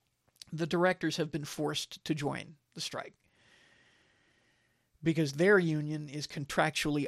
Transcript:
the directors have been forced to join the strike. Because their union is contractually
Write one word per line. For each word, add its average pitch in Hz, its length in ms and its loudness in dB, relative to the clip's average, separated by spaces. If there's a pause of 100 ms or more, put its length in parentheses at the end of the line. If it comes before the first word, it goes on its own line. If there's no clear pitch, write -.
(520)
the 160 140 -4
directors 175 520 2
have 156 140 -2
been 147 140 -4
forced - 580 -6
to - 100 -2
join 139 420 -4 (180)
the - 80 -10
strike. - 320 -8 (1900)
Because 151 320 2
their 190 260 6
union 151 500 -2
is 143 180 -8
contractually 147 800 0